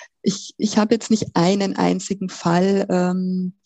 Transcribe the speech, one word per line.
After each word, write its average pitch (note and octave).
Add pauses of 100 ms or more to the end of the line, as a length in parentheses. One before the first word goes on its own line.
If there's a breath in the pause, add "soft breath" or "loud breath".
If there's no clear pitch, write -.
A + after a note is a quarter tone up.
(220 loud breath)
ich, -
ich G#3
habe G#3+
jetzt -
nicht A3
einen F#3+
einzigen F#3
Fall, F#3+
ähm, F#3 (120)